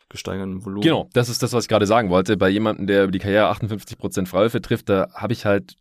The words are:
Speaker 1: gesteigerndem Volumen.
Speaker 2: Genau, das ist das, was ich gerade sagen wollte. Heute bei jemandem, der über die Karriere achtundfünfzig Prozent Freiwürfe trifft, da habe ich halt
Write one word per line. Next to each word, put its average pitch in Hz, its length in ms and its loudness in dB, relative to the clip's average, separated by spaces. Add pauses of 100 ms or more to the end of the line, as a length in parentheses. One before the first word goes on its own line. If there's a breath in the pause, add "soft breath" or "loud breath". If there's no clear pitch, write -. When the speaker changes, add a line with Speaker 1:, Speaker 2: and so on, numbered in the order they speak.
Speaker 1:
gesteigerndem 95 560 -10
Volumen. 98 160 -6
Speaker 2:
Genau, 131 320 0
das 120 160 2
ist 117 140 -4
das, 123 100 -4
was 117 120 0
ich - 40 -20
gerade 104 160 4
sagen 110 240 2
wollte. 87 80 2
Heute 95 180 2
bei 95 140 2
jemandem, 104 380 0
der 98 160 4
über 95 80 0
die 92 80 -2
Karriere 101 300 2
achtundfünfzig 107 500 -6
Prozent 95 280 -4
Freiwürfe 98 320 0
trifft, - 300 -4
da 95 240 2
habe 107 200 -6
ich - 120 -6
halt 101 360 0